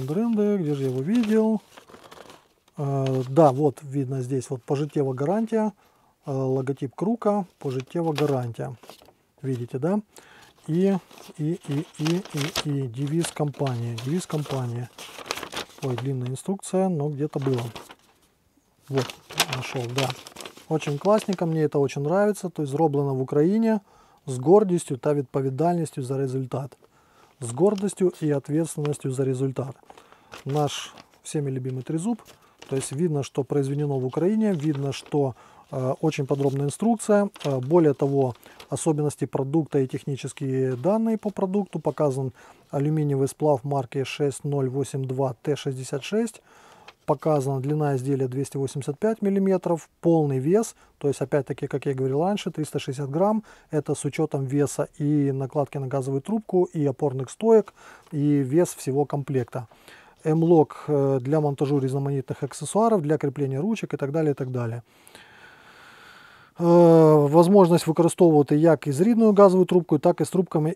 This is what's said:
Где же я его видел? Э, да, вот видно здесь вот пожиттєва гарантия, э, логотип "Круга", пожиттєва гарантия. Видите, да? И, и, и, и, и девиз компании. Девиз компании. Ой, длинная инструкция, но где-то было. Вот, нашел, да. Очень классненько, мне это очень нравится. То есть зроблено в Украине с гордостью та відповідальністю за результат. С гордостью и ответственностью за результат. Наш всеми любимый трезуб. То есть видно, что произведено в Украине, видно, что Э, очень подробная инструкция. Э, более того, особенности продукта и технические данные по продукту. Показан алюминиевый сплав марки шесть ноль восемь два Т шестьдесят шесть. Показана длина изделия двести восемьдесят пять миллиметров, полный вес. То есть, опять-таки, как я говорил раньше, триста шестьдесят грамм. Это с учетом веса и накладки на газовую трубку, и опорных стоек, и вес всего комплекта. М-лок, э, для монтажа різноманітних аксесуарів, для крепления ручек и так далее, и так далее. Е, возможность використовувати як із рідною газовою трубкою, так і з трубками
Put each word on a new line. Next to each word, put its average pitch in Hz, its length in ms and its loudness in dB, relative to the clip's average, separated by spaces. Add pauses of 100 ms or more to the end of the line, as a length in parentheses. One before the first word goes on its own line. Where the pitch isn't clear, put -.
(600)
Где 147 140 0
же 139 80 -2
я 131 60 0
его 127 140 -2
видел? 220 580 2 (1160)
Э, 135 520 -2
да, 143 220 6
вот 135 320 0
видно 135 400 -4
здесь 127 280 -6
вот 127 120 -6
пожиттєва 143 520 -2
гарантия, 214 580 -2 (540)
э, 147 60 -6
логотип 131 640 -4
"Круга", 202 520 -2 (120)
пожиттєва 147 540 -4
гарантия. 135 640 -2 (640)
Видите, 127 360 -6
да? 180 220 -2 (680)
И, 190 280 2 (420)
и, 156 200 -4 (100)
и, 147 160 -4 (140)
и, 165 240 0 (420)
и 139 240 -4
девиз 143 440 -4
компании. 123 720 -4
Девиз 165 220 -4
компании. 127 600 -6 (920)
Ой, 131 140 -2
длинная 127 320 -4
инструкция, 190 600 -4
но 151 200 -2
где-то 151 320 -4
было. 131 220 0 (1300)
Вот, 135 180 -2 (500)
нашел, 127 260 -6 (140)
да. 131 120 0 (600)
Очень 151 300 -2
классненько, 196 480 0
мне 160 160 0
это 151 160 0
очень 139 240 0
нравится. 190 480 0
То - 120 -6
есть 135 100 -4
зроблено 143 420 2
в 131 80 -2
Украине 202 580 2 (460)
с 127 120 -6
гордостью 175 580 4
та 147 180 0
відповідальністю 143 880 -2
за 131 160 -6
результат. 131 600 -6 (600)
С 117 120 -8
гордостью 190 600 0 (100)
и 151 80 0
ответственностью 147 800 -4
за 131 140 -2
результат. 135 500 -4 (720)
Наш 143 500 -4 (280)
всеми 143 280 -6
любимый 127 320 -8
трезуб. 175 400 -4 (460)
То 135 80 -4
есть 135 160 -6
видно, 147 320 -2
что - 180 -4
произведено 139 560 -2
в 127 80 -2
Украине, 202 460 0
видно, 139 400 -2
что 139 420 -2 (380)
Э, 131 280 -2
очень 147 260 -2
подробная 139 400 0
инструкция. 208 640 0 (140)
Э, 139 140 0
более 147 360 4
того, 139 400 0 (340)
особенности 147 560 -2
продукта 139 540 -2
и 135 100 0
технические 131 880 -4
данные 220 400 0
по 214 140 -6
продукту. 190 500 -4
Показан 135 520 -2 (380)
алюминиевый 143 560 0
сплав 143 380 0
марки 139 400 -4
шесть - 400 -4
ноль 139 240 -2
восемь 135 380 -4
два 131 360 -2
Т 147 140 -2
шестьдесят 131 480 -8
шесть. 226 380 -4 (640)
Показана 143 540 0
длина 143 360 -2
изделия 131 320 -2
двести 135 300 -6
восемьдесят 139 400 -6
пять 214 240 -2
миллиметров, 190 640 0 (120)
полный 156 380 2
вес. 180 380 0 (220)
То 143 100 -2
есть, 135 140 -2
опять-таки, 143 440 -2
как 139 200 -6
я 143 80 -2
говорил 135 280 -2
раньше, 190 280 -2
триста 147 280 -6
шестьдесят 135 320 -6
грамм. 202 320 0 (280)
Это 151 240 -2
с - 100 -6
учетом 147 400 -2
веса 143 440 0 (100)
и 143 340 2
накладки 135 460 -4
на 135 100 -6
газовую 135 320 -2
трубку, 185 560 0
и 147 100 2
опорных 131 440 -2
стоек, 220 420 4 (400)
и 147 300 2
вес 156 320 2
всего 139 300 -2
комплекта. 131 640 -4 (580)
М-лок, 165 640 4
э, 139 340 2
для 139 200 0
монтажа 143 400 0
різноманітних 139 640 -4
аксесуарів, 196 580 0
для 151 160 0
крепления 135 440 -2
ручек 202 340 -4
и - 20 -4
так 139 160 -4
далее, 156 180 0
и 135 40 -2
так 131 160 -6
далее. 120 320 -4 (1800)
Е, 170 40 0
возможность 165 1200 8
використовувати 156 680 4
як 156 300 4
із 139 140 -2
рідною 220 320 4
газовою 185 340 8
трубкою, 165 320 2
так 170 220 2
і 156 40 2
з - 60 -4
трубками 170 460 0